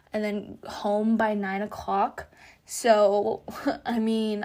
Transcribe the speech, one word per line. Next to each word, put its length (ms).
and 100
then 440
home 500
by 160
nine 300
o'clock. 640
So, 760
<laughs> 220
I 140
mean, 440